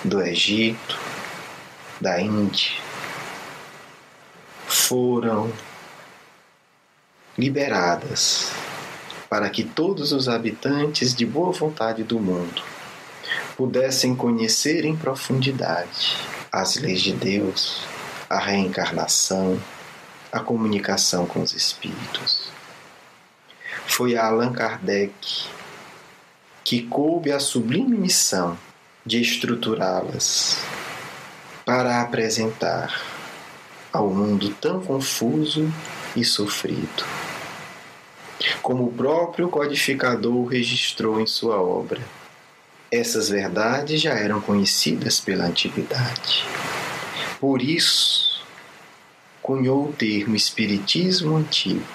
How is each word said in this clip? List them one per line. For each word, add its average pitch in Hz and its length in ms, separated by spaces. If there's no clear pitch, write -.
do 98 180
Egito, 104 760
da 90 180
Índia, 104 520
foram 117 840
liberadas 120 1120
para 104 200
que 110 140
todos 156 480
os 131 160
habitantes 123 880
de 120 100
boa 165 260
vontade 113 520
do 113 160
mundo 90 420
pudessem 127 600
conhecer 120 680
em 156 120
profundidade 131 1200
as - 240
leis 92 260
de 98 120
Deus, - 680
a 95 100
reencarnação, 92 1200
a 117 100
comunicação 101 840
com 87 160
os 87 120
espíritos. - 960
Foi 123 300
a 113 100
Allan 117 240
Kardec 101 960
que 120 200
coube 151 480
a 139 80
sublime 170 580
missão 92 600
de 117 160
estruturá-las - 1400
para 123 360
apresentar 110 1000
ao 104 180
mundo 101 400
tão 185 200
confuso 151 920
e 120 100
sofrido. - 800
Como 127 240
o 120 60
próprio 165 560
codificador 127 1000
registrou 120 760
em 110 40
sua 110 360
obra, 92 400
essas 113 380
verdades 110 720
já 151 120
eram 104 280
conhecidas - 800
pela 92 260
antiguidade. - 1000
Por 135 220
isso, - 800
cunhou 135 460
o 147 40
termo 107 420
espiritismo 156 1000
antigo - 580